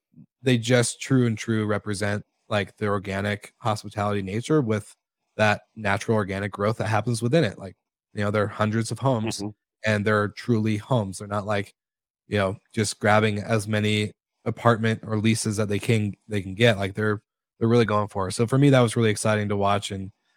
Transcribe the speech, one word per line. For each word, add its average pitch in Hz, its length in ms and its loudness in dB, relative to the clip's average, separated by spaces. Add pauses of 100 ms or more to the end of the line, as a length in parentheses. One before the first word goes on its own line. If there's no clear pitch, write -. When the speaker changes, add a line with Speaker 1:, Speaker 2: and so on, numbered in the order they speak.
(420)
Speaker 1:
they 127 140 4
just 117 440 0
true 127 260 2
and 110 100 0
true 110 300 -2
represent, 104 580 -4 (240)
like, 101 300 -2
the 107 80 -2
organic 101 720 -4
hospitality 104 640 -4
nature 117 400 0
with 107 340 -4 (400)
that 107 260 2 (140)
natural 104 400 0
organic 98 360 -4
growth 104 260 0
that 104 80 -4
happens 110 340 -2
within 127 240 2
it. 95 140 -4
Like, 95 180 -14 (380)
you 104 100 -4
know, 104 60 0
there 104 140 0
are 98 40 -2
hundreds 107 420 -2
of 113 100 -8
homes 117 380 -2
Speaker 2:
Mm-hmm. 101 100 -8 (360)
Speaker 1:
and 107 200 0
they're 104 240 2
truly 110 500 0
homes. 101 400 -2
They're 104 100 -14
not, 101 180 -4
like, 101 280 -2 (540)
you 104 100 0
know, 98 180 0 (160)
just - 280 -2
grabbing 107 400 4
as 107 280 -2
many 107 440 0 (340)
apartment 113 600 2
or 107 120 -4
leases 107 400 0
that 107 100 -2
they 101 100 -2
can, 104 360 0 (120)
they 104 140 -4
can 92 140 -8
get. 110 240 4
Like, 98 160 -4
they're, 107 280 -2 (360)
they're 117 100 0
really 117 160 4
going 104 240 0
for 95 180 -4
it. 92 60 -6
So 120 140 0
for 135 100 0
me, 143 140 6
that 131 100 6
was 117 160 2
really 113 140 4
exciting 104 400 0
to 104 60 0
watch, 101 340 0
and 98 200 -8 (260)